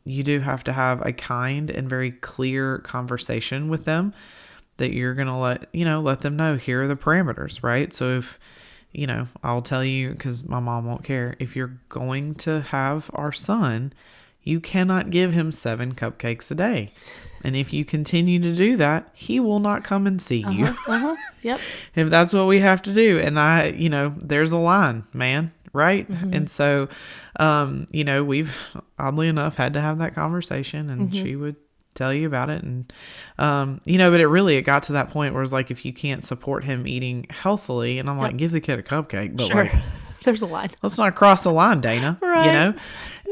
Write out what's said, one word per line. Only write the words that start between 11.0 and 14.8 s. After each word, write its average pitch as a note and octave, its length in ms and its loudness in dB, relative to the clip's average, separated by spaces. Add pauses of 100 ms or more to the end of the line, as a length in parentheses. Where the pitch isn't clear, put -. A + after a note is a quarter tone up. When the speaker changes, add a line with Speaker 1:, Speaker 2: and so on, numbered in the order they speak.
Speaker 1:
care, B2 360 -4
if B2 160 -8
you're B2+ 220 -8 (120)
going C3+ 460 -6
to D#3 260 -2
have C#3 520 -4
our D3 180 -6
son, C#3 640 -2 (480)
you E3 180 -2
cannot F#3 520 0